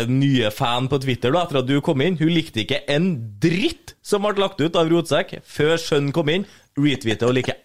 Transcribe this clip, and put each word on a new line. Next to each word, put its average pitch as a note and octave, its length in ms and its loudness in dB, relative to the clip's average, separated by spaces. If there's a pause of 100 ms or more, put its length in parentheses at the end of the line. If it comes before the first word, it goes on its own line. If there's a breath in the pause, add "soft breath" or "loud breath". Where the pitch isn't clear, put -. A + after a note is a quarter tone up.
nye B2+ 480 2
fan B2 340 -2
på C#3 140 0
Twitter, B2+ 320 0
da, F3 100 2
etter E3 160 -2
at B2 80 -2
du C#3+ 140 2
kom C#3+ 180 0
inn? F3+ 160 0
Hun D#3+ 140 2
likte D3+ 320 -2
ikke C3+ 240 -4
en D#3 220 2 (340)
dritt F#3+ 520 -2 (100)
som G3+ 180 0
ble G#3 160 -2
lagt G3 240 -2
ut E3+ 160 0
av D#3+ 100 4
Rotsekk E3 540 0
før D3+ 380 0
sønnen C#3+ 340 0
kom D3+ 160 0
inn. F#3+ 140 0 (340 loud breath)
Retweeter A#2+ 500 0
og B2+ 80 2
liker B2+ 280 -4